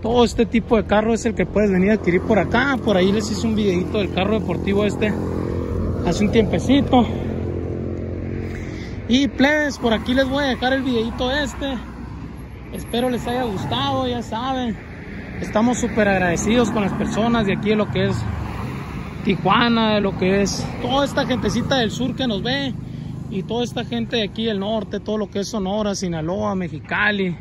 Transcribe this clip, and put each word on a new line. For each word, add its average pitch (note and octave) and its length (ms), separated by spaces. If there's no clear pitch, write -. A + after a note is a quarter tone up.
Todo A#3+ 200
este A#3 220
tipo A3+ 320
de - 80
carro G#3+ 300
es G#3+ 100
el A3+ 80
que F#3 140
puedes G3+ 240
venir F#3 180
a A3 60
adquirir F#3 260
por A3 160
acá. B3 480
Por G#3 100
ahí F#3 160
les G#3+ 200
hice G#3+ 160
un A3 80
videito F#3+ 420
del F#3+ 160
carro G3 260
deportivo G3 460
este - 260
hace E3+ 200
un G#3 60
tiempecito. A3+ 760
Y C4 200
plebes, G4+ 500
por A#3 140
aquí G#3+ 220
les C4+ 160
voy C#4+ 160
a - 20
dejar B3 240
el C4+ 120
videito B3 500
este. C#4 400
Espero A#3+ 380
les A#3+ 180
haya B3 160
gustado, C4 640
ya A#3+ 140
saben. B3 560
Estamos A#3 380
súper A3 280
agradecidos G3 640
con A3 120
las F#3 100
personas A3 520
de F#3+ 120
aquí G#3 140
de A3 40
lo G3+ 160
que F#3+ 140
es G3 100
Tijuana, A3 680
de G3+ 60
lo G3 160
que G3 240
es - 240
toda C4 220
esta C4+ 220
gentecita A#3+ 540
del G#3+ 120
sur B3 240
que C4 100
nos G#3 160
ve. C4 320
Y F#3+ 140
toda A#3 220
esta - 180
gente A#3 320
de A3+ 80
aquí G#3+ 220
del G#3+ 160
norte, G#3 400
todo G#3+ 160
lo G3+ 120
que G3 100
es G3 100
Sonora, G3+ 440
Sinaloa, F#3 640
Mexicali. F#3 840